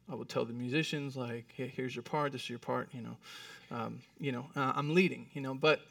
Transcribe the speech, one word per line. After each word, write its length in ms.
I, 40
I 20
would 140
tell 160
the 80
musicians, 640
like, 300
"Hey, 200
here's 200
your 60
part, 300
this 100
is 80
your 80
part," 340
you 100
know. 160
Um, 300
you 140
know, 140
uh, 220
I'm 180
leading, 380
you 80
know. 120
But 380